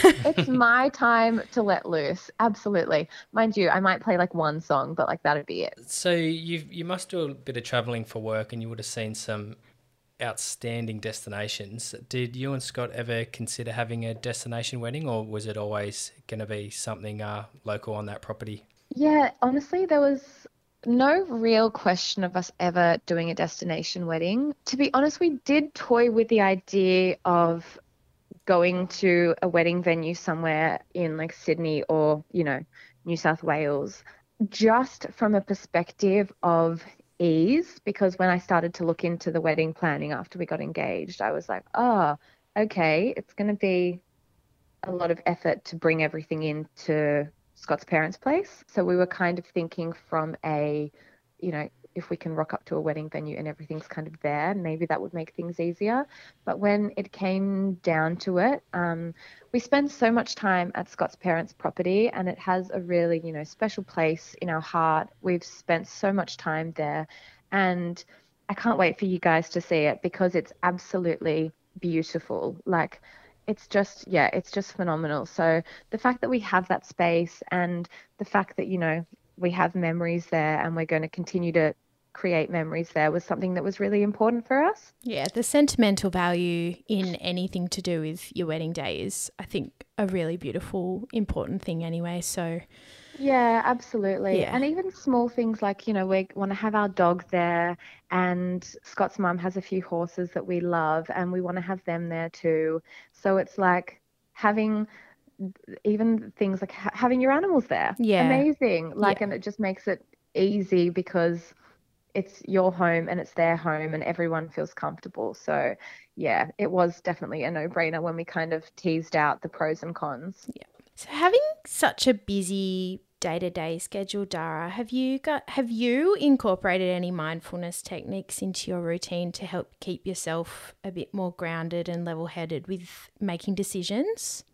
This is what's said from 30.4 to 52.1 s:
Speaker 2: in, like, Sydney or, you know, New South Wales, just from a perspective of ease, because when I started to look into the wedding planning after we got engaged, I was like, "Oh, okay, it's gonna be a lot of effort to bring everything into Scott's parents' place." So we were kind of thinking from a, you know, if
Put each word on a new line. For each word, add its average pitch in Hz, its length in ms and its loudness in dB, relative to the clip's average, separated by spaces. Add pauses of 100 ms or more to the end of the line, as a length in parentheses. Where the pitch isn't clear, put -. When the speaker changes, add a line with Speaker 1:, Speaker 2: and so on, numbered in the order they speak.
Speaker 2:
in, 165 240 -2
like, 160 160 -6
Sydney 160 500 0
or, 151 480 2
you 175 120 0
know, 139 200 -2 (420)
New 170 120 -2
South 160 260 2
Wales, 147 600 -2 (460)
just 226 640 2
from 214 240 2
a 196 60 4
perspective 196 880 0 (120)
of 165 400 4 (360)
ease, 175 640 4
because 190 360 0
when 185 100 4
I 180 80 4
started 175 380 0
to 175 100 -4
look 165 180 0
into 170 280 -2
the 165 100 0
wedding 160 320 0
planning 151 400 -2
after - 260 -8
we 175 60 -2
got 151 160 -6
engaged, 139 600 -6
I 196 100 0
was 165 180 -6
like, 95 140 -6 (100)
"Oh, 202 420 4 (420)
okay, 190 600 2
it's - 160 -12
gonna 208 220 -2
be 180 440 0 (840)
a 185 80 -6
lot 175 200 -2
of 170 140 0
effort - 400 0
to - 100 -12
bring 160 280 2
everything 156 400 -4
into 151 880 -2 (260)
Scott's - 300 -4
parents' 160 320 0
place." 339 500 -2
So - 180 0
we 180 100 2
were 180 120 4
kind 180 320 -2
of 175 80 -12
thinking 165 460 -4
from 160 420 -4 (100)
a, 147 460 -2 (480)
you 180 120 -2
know, 151 180 -6 (260)
if - 160 -8